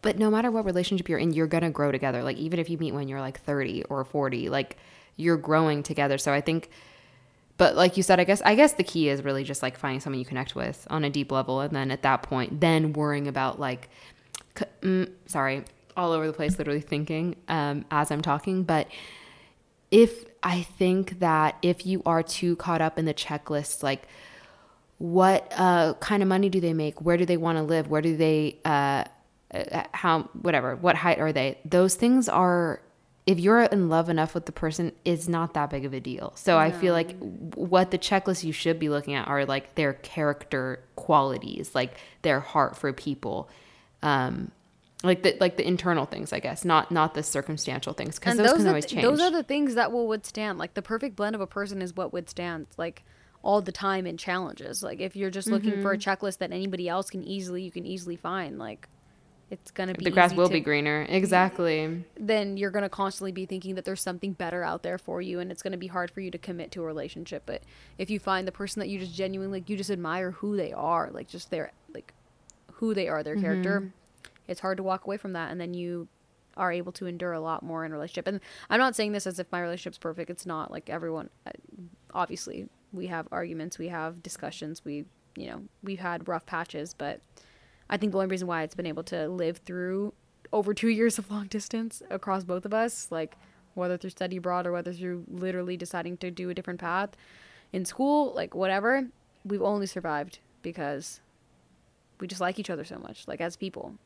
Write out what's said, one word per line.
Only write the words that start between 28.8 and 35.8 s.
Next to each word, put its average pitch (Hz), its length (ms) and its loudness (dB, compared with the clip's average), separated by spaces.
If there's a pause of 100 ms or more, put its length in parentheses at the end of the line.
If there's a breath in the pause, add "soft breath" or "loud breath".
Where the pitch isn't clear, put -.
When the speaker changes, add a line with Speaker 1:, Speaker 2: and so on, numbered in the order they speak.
Speaker 1:
uh, - 380 -4
how, 165 320 2 (180)
whatever, 131 340 2
what 175 200 4
height 165 240 2
are 156 120 2
they? 135 340 0
Those 180 300 6
things 247 320 6
are, 175 540 4 (440)
if 185 140 4
you're 214 220 8
in 202 280 4
love 165 200 4
enough 160 240 2
with 170 120 -4
the 170 60 -8
person, 160 400 -2 (140)
it's 170 220 2
not 165 260 0
that 147 160 0
big 139 160 -4